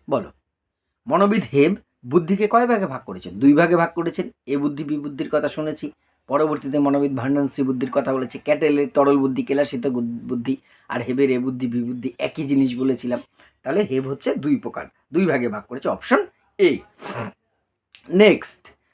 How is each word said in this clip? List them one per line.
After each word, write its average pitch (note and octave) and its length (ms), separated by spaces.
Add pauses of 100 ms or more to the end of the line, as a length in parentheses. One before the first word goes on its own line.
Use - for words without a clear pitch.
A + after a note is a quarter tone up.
(100)
বলো, A#2+ 220 (760)
মনোবিদ G3 460
হেব D3 220 (320)
বুদ্ধিকে F3+ 400
কয় A#3 200
ভাগে G#3+ 200
ভাগ C3 200
করেছেন? F#2 320
দুই C3+ 160
ভাগে E3+ 220
ভাগ E3 180
করেছেন। E3+ 360 (160)
এ C#3 100
বুদ্ধি, D3 280
বি D3 140
বুদ্ধির D3 340
কথা D3 160
শুনেছি, D3+ 420 (380)
পরবর্তীতে D3 500
মনোবিদ C#3+ 380
ভার্নন C#3 320
সি C#3 140
বুদ্ধির C3 300
কথা C3+ 200
বলেছে, C3 260
ক্যাটেলের D3 560
তরল C#3+ 240
বুদ্ধি, C3+ 240
কেলাসিত C#3 440
গু-, A#2+ 340 (100)
বুদ্ধি C3 260 (320)
আর B2 120
হেবের C3 300
এ B2+ 80
বুদ্ধি, B2+ 280
বি A#2+ 160
বুদ্ধি B2 360
একই C#3+ 260
জিনিস C3+ 340
বলেছিলাম। B2+ 420 (420)
তাহলে D#3+ 200
হেব C3 260
হচ্ছে C#3 260
দুই D3 220
প্রকার, G#2 280 (280)
দুই F3+ 140
ভাগে C3 220
ভাগ G#2 200
করেছে, C3 200
অপশন - 380 (320)
এ। D3+ 200 (1300)
নেক্সট, F#3 540 (320)